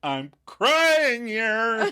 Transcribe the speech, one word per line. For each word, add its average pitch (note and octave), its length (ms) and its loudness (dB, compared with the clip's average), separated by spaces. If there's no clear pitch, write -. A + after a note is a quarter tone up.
I'm C#3 280 -6
crying D4 800 2
here! A3 640 -2